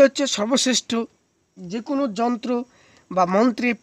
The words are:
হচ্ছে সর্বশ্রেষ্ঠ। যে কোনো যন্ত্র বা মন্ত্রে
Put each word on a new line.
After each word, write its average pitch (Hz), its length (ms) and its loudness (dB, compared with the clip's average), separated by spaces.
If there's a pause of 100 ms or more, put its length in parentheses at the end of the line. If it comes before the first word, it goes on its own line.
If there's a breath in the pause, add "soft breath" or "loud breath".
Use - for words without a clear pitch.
হচ্ছে 277 220 4 (120)
সর্বশ্রেষ্ঠ। 233 540 -2 (640)
যে 190 320 -10
কোনো 277 140 -2 (180)
যন্ত্র 240 300 -2 (600 soft breath)
বা 180 140 2 (120)
মন্ত্রে 240 320 2 (140)